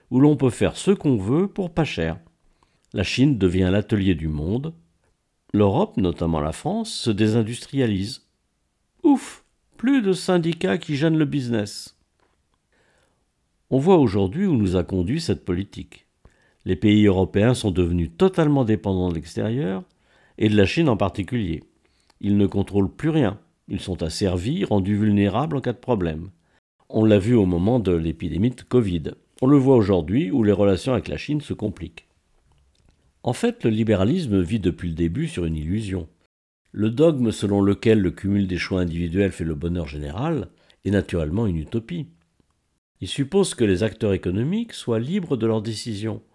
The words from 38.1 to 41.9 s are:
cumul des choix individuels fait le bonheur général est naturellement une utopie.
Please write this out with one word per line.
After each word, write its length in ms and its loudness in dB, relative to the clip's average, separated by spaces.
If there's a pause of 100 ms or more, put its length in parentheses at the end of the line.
cumul 360 -2
des 100 -4
choix 240 -2
individuels 500 0
fait 120 -10
le 120 -4
bonheur 320 -6
général 600 -6 (360)
est 60 0
naturellement 540 0
une 120 -2
utopie. 500 -8 (920)